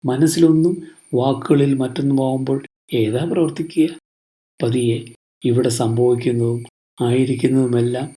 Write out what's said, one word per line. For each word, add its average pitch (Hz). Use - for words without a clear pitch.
മനസ്സിലൊന്നും 160
വാക്കുകളിൽ 139
മറ്റൊന്നുമാവുമ്പോൾ 135
ഏതാ 113
പ്രവർത്തിക്കുക? 160
പതിയെ 120
ഇവിടെ 123
സംഭവിക്കുന്നതും 120
ആയിരിക്കുന്നതുമെല്ലാം 123